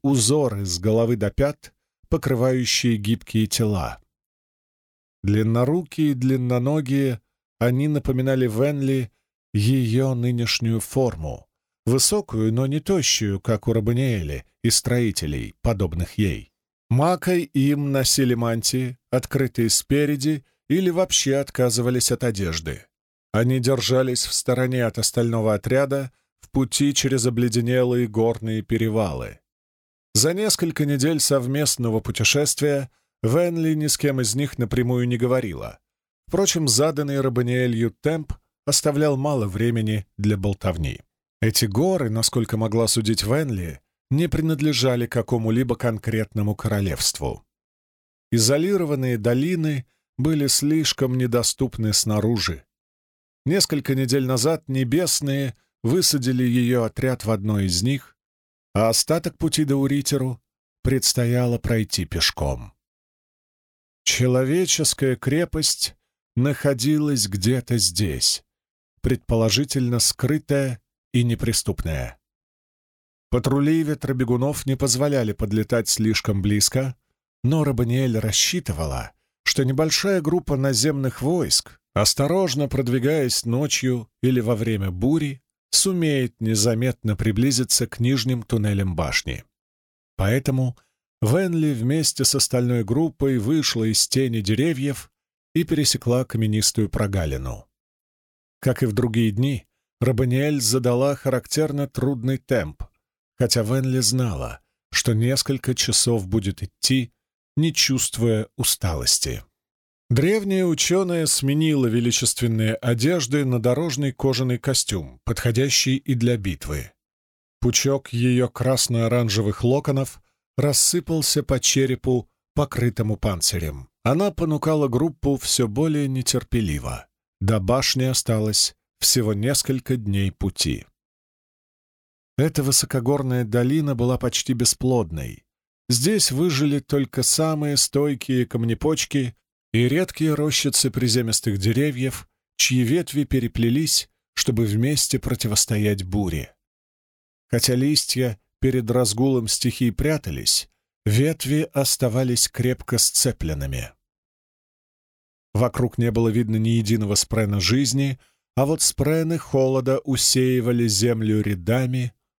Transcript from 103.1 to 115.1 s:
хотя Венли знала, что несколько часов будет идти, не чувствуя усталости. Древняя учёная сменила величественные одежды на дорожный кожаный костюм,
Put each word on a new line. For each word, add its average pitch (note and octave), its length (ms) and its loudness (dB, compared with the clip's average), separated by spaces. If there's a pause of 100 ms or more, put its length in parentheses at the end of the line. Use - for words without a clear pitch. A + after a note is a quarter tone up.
хотя A#2+ 240 2
Венли C3 360 0
знала, G#2+ 600 -2 (320)
что - 220 2
несколько B2+ 600 0
часов A2+ 540 0
будет G2 340 -2
идти, B2+ 520 -2 (420)
не D#3 180 0
чувствуя A2+ 720 0 (100)
усталости. C#2 840 -2 (640)
Древняя F#3+ 560 2
учёная F3 600 0
сменила C#3+ 640 2
величественные A2+ 880 0
одежды C3+ 720 0
на B2 140 0
дорожный C3 520 0
кожаный B2+ 460 0
костюм, F#2 640 -4